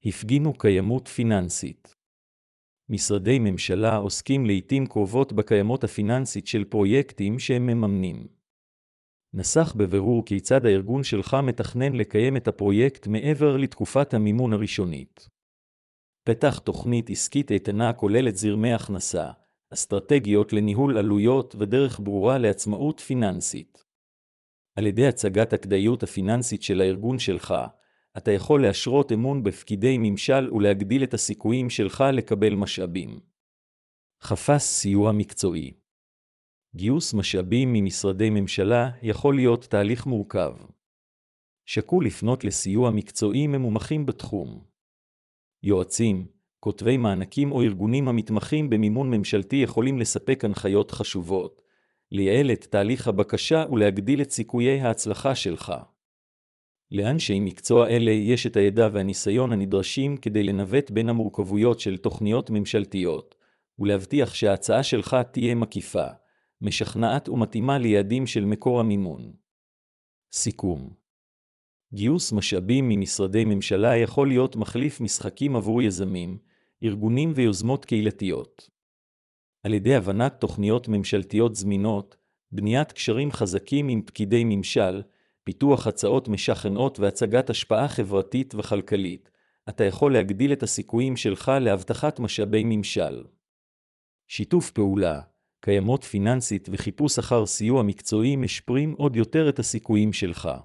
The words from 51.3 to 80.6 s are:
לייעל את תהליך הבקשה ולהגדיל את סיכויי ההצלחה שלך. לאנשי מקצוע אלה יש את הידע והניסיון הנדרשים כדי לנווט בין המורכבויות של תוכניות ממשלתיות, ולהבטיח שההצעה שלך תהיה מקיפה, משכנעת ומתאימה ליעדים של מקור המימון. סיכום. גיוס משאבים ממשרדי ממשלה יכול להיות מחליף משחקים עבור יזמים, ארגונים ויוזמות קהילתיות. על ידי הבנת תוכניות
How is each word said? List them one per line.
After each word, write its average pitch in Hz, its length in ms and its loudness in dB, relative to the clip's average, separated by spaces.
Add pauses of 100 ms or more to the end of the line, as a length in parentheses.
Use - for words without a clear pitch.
לייעל 101 400 4
את - 140 -2
תהליך 110 420 0
הבקשה 113 640 0
ולהגדיל 104 500 2
את 139 100 -4
סיכויי 123 500 0
ההצלחה 123 540 -2
שלך. - 380 -6 (1160)
לאנשי 104 480 0
מקצוע 113 480 2
אלה 117 240 2
יש 113 360 0
את - 80 -6
הידע 104 380 4
והניסיון 104 600 -2
הנדרשים 101 640 -2
כדי 107 260 -2
לנווט 101 480 0
בין 113 180 0
המורכבויות 110 680 0
של 95 180 -4
תוכניות 107 520 -2
ממשלתיות, 98 840 -4 (440)
ולהבטיח 101 540 0
שההצעה 110 500 0
שלך 127 340 -2 (140)
תהיה 120 240 -2
מקיפה, 104 520 -4 (540)
משכנעת 110 680 -2
ומתאימה 117 480 -2
ליעדים 113 500 2
של 110 180 -2
מקור 117 340 0
המימון. 92 540 -2 (1000)
סיכום. 85 580 -4 (1040)
גיוס 120 380 0
משאבים 107 580 0
ממשרדי 104 560 0
ממשלה 104 520 2
יכול 117 300 2
להיות 127 280 2
מחליף 120 460 -4
משחקים 123 540 -4
עבור 110 260 0
יזמים, 92 560 -4 (460)
ארגונים 113 520 0
ויוזמות 117 500 0
קהילתיות. 104 840 -4 (920)
על 107 100 -2
ידי 107 220 4
הבנת 104 460 0
תוכניות 107 460 -2